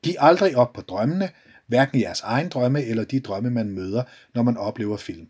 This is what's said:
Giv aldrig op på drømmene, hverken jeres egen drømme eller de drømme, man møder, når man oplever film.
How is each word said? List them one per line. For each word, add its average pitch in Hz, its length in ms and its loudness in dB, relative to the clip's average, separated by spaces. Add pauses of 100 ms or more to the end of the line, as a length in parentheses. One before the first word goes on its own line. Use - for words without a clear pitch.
Giv 170 160 -2
aldrig 165 380 6
op 120 160 4
på - 80 -12
drømmene, 160 480 -2 (380)
hverken 131 340 2
jeres - 200 -4
egen 135 280 -2
drømme 131 340 0
eller 113 200 -2
de 131 160 -2
drømme, 107 300 -4
man 117 200 -2
møder, 98 340 -4 (320)
når 120 80 2
man 120 140 2
oplever 104 400 -4
film. 82 320 -12